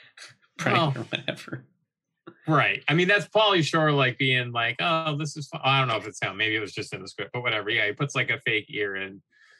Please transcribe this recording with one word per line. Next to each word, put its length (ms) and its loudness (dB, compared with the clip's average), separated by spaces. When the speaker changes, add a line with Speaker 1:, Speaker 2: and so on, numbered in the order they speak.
Speaker 1:
<laughs> 480 -20
prank 200 0
Speaker 2:
Well, 180 2
Speaker 1:
or 100 -8
whatever. 600 -8
Speaker 2:
Right. 400 2
I 60 2
mean, 140 4
that's 200 4
Pauly 360 4
Shore, 280 2
like, 260 2
being 340 0
like, 280 -2
"Oh, 380 0
this 180 -6
is 120 -10
fu-," 160 -10
I 160 2
don't 80 2
know 100 0
if 100 -8
it's 140 -12
him. 160 -4
Maybe 180 0
it 40 0
was 140 -6
just 200 -8
in 80 -8
the 60 -14
script, 260 -10
but 80 -4
whatever. 280 -2
Yeah, 180 2
he 60 -2
puts, 220 -4
like, 140 0
a 120 -2
fake 280 -2
ear 260 -4
in, 260 -10